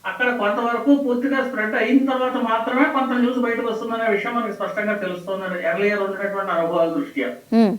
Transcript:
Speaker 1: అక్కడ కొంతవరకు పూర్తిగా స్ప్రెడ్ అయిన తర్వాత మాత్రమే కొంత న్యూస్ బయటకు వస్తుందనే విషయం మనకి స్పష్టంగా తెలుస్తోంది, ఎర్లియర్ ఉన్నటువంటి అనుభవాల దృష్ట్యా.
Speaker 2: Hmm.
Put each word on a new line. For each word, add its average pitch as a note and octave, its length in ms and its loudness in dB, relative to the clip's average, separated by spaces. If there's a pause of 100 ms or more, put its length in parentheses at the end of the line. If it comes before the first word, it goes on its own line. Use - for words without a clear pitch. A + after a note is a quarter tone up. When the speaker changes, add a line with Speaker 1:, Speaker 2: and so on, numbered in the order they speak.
Speaker 1:
అక్కడ B3 300 0
కొంతవరకు A#3 580 2
పూర్తిగా B3 540 0
స్ప్రెడ్ G#3+ 260 -2
అయిన C4 380 4
తర్వాత B3+ 240 0
మాత్రమే A#3+ 480 2
కొంత C4 280 0
న్యూస్ B3 260 2
బయటకు A#3 280 0
వస్తుందనే A3+ 460 -2
విషయం A#3 220 -2
మనకి A3 180 -2
స్పష్టంగా G#3 420 -4
తెలుస్తోంది, F#3 720 -4
ఎర్లియర్ G3+ 340 0
ఉన్నటువంటి G3 520 -2
అనుభవాల E3 360 2
దృష్ట్యా. C#3 400 -2
Speaker 2:
Hmm. A3+ 500 2